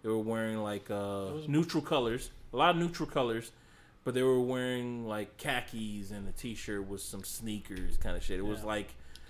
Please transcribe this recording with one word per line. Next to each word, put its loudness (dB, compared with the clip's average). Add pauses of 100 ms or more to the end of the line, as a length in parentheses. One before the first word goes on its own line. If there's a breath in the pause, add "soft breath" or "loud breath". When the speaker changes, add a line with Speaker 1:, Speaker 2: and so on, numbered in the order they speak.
Speaker 1:
They -4
were 2
wearing, 0
like, -4
uh, -2
Speaker 2:
It -4
was -6
Speaker 1:
neutral 2
colors. 0 (220)
A -4
lot 8
of 2
neutral -2
colors. 0 (520 soft breath)
But 0
they 2
were 6
wearing, 0
like, -4
khakis -2
and -4
a 0
t-shirt -4
with -6
some -8
sneakers 0
kinda 4
shit. 2
It 2
was 0
Speaker 2:
Yeah. -6
Speaker 1:
like, -2 (360 soft breath)